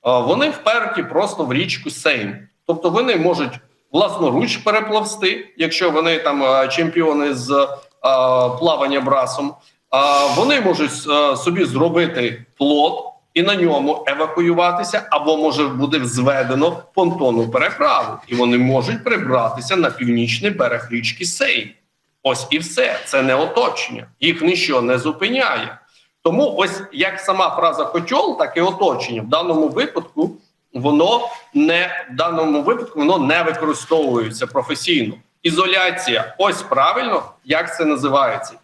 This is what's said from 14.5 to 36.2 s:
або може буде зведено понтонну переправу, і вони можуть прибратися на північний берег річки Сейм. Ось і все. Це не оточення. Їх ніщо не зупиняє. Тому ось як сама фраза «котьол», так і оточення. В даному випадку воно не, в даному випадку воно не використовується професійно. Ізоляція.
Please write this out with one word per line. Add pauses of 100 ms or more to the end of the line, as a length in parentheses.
або
може
буде
зведено (120)
понтонну
переправу, (100)
і
вони
можуть
прибратися
на
північний
берег
річки
Сейм. (540)
Ось
і
все.
Це
не
оточення. (140)
Їх
ніщо
не
зупиняє. (440)
Тому
ось (100)
як
сама
фраза
«котьол»,
так
і
оточення.
В
даному
випадку (440)
воно (260)
не,
в
даному
випадку
воно
не
використовується
професійно. (280)
Ізоляція.